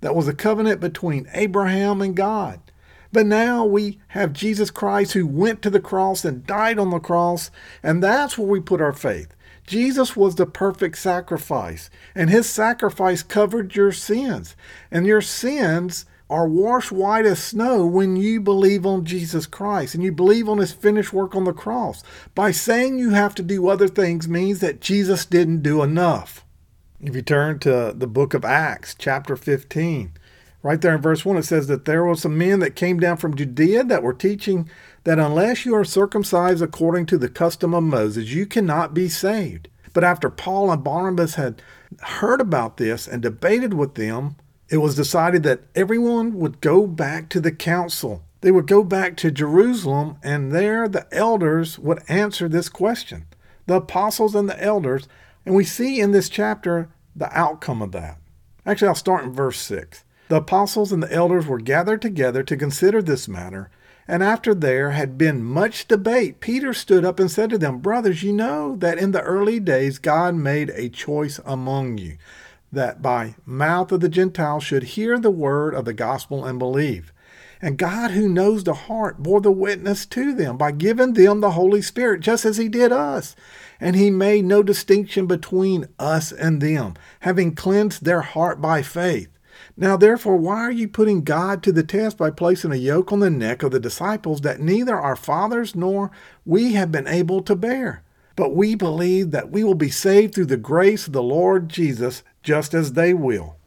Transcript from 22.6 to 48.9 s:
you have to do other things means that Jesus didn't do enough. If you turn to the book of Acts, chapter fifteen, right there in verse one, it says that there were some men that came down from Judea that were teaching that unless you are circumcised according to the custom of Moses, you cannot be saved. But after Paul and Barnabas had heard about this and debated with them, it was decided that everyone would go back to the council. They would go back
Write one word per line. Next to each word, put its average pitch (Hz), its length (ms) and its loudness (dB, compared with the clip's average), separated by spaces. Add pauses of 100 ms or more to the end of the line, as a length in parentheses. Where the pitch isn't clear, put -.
you 240 120 2
have 202 240 4
to 196 80 -8
do 185 260 0
other 196 180 4
things 170 400 0
means 180 320 -2
that 175 220 -2
Jesus 190 440 0
didn't 165 380 2
do 151 180 2
enough. 151 640 0 (540)
If 139 160 -8
you 127 60 -6
turn 147 380 0
to 123 360 0
the 120 120 -4
book 135 260 0
of 131 100 -2
Acts, 139 540 -2
chapter 139 400 -4
fifteen, 143 720 -4 (520)
right 156 180 0
there 165 140 4
in 143 60 -2
verse 160 220 2
one, 190 140 0
it 156 80 -2
says 151 220 0
that 139 180 -2
there 160 180 2
were 170 120 2
some 156 220 -2
men 185 220 2
that 165 160 -2
came 180 240 0
down 175 180 2
from 156 180 -4
Judea 151 500 2
that 202 180 0
were 127 100 0
teaching 190 560 -2 (360)
that 160 140 2
unless 165 460 0
you 247 80 0
are 208 120 2
circumcised 185 760 0
according 170 440 0
to 170 120 0
the 123 120 0
custom 170 440 -2
of 170 100 2
Moses, 113 500 0
you 175 120 -2
cannot 165 480 -2
be 180 140 0
saved. 175 600 -4 (240)
But 170 100 2
after 175 260 0
Paul 190 420 -2
and 147 120 -2
Barnabas 170 520 -2
had 123 260 -6 (400)
heard 240 400 0
about 139 340 0
this 113 320 -2
and 120 140 -8
debated 196 520 0
with 143 220 -2
them, 120 400 -6 (340)
it 156 100 2
was 147 180 0
decided 165 460 2
that 135 180 2 (140)
everyone 226 580 0
would 156 260 -6
go 170 260 4
back 160 440 -6
to 180 100 -2
the 160 140 0
council. 165 680 -4 (180)
They 185 100 4
would 175 160 4
go 202 160 6
back 185 340 -2